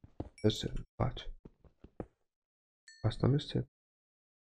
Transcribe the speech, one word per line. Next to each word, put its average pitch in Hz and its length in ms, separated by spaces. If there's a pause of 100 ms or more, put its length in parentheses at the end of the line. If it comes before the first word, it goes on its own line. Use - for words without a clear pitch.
(440)
Jeszcze, - 300 (220)
patrz. - 340 (1700)
Patrz, 107 140
tam 113 160
jeszcze. 127 300 (800)